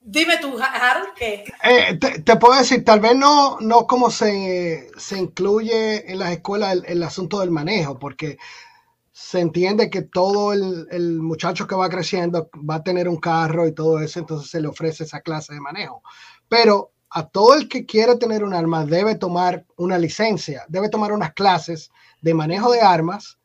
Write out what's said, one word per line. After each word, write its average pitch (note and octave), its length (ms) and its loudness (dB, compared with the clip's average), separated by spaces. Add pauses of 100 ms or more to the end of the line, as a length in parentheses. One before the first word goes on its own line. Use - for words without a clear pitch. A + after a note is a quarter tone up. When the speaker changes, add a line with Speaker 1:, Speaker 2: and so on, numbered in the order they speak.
Speaker 1:
dime D#4+ 380 0
tú, C#4 220 -8
Ha-, B3 300 0
Harold, F4+ 240 -4
que A3 300 -8 (180)
Speaker 2:
Eh, G#3+ 360 4
te, - 220 -2
te A3 160 6
puedo A#3+ 220 8
decir, B3 260 2
tal G#3+ 160 6
vez A3+ 160 4
no, C#4 440 4
no A3+ 260 4
como B3 240 2
se, F#3 880 -2
se - 200 -10
incluye G#3+ 920 -2
en F#3 80 -10
las F3 140 -4
escuelas G3+ 400 -4
el, F3+ 140 -2
el F3 160 -4
asunto F3+ 380 -6
del F3+ 100 -2
manejo, D#3 480 -4
porque C#3+ 380 -12 (760)
se - 280 -6
entiende F3+ 480 0
que F#3 140 -6
todo G3+ 500 0
el, F#3+ 380 -4
el E3+ 300 -4
muchacho E3 460 -6
que G3+ 100 -6
va F#3 120 0
creciendo E3+ 600 -4 (180)
va D#3 80 -4
a D#3 60 -8
tener F3+ 260 -2
un E3+ 100 -4
carro E3 500 0
y D#3 40 -2
todo D#3 280 0
eso, D#3 180 -8
entonces D#3 320 -10
se E3 100 -6
le D3+ 80 -4
ofrece D#3+ 360 -8
esa D3+ 160 -16
clase D3+ 340 -10
de D3 60 -16
manejo. D#3 420 -12 (460)
Pero A3 420 4 (200)
a D#3 180 -6
todo A3 260 6
el D4+ 140 0
que - 180 -8
quiere A#3 300 2
tener A3 280 -2
un G3 100 -6
arma E3 300 -2
debe F#3 300 0
tomar F3+ 500 -2 (120)
una F3+ 220 -2
licencia, E3+ 680 -4
debe F#3+ 220 -4
tomar G#3 220 -2
unas G3 200 -4
clases E3+ 580 0 (300)
de E3 140 0
manejo F3+ 380 0
de A#3+ 100 4
armas F3+ 640 2